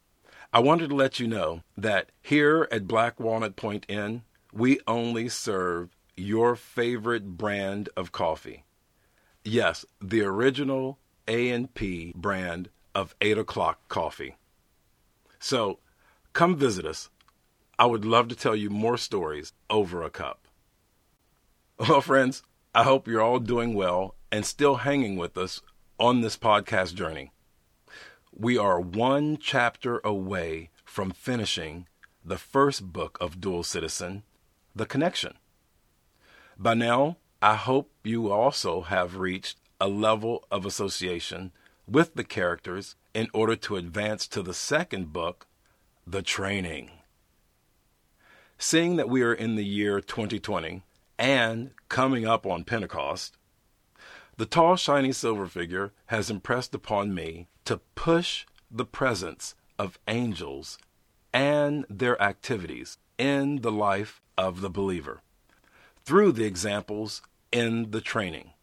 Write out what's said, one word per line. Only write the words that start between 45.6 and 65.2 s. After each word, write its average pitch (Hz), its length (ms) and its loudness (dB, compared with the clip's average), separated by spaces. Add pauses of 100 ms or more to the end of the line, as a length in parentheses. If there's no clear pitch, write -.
The 95 160 -6
Training. 90 680 -4 (1700)
Seeing 170 400 2
that 131 120 0
we 127 140 4
are 117 120 4
in 110 220 -2
the 104 80 -2
year 101 360 0
twenty 107 380 -4
twenty 90 440 -6 (360)
and 120 520 2 (180)
coming 127 380 0
up 113 200 2
on 87 160 -2
Pentecost, 90 760 -6 (1000)
the 113 100 -4
tall, 170 300 6
shiny 143 340 2
silver 110 380 -2
figure 90 440 -6 (140)
has 110 240 -2
impressed 120 440 -4
upon 104 380 -2
me 82 360 -8 (160)
to - 160 -2 (140)
push - 520 0 (240)
the 117 140 -4
presence 95 720 -4 (240)
of 98 200 -8 (100)
angels 90 680 -6 (540)
and 143 580 2
their 120 320 0
activities 90 760 -4 (200)
in 139 440 0
the 113 100 0
life 104 500 0 (160)
of 92 220 -2
the 98 100 -4
believer 90 500 -4 (840)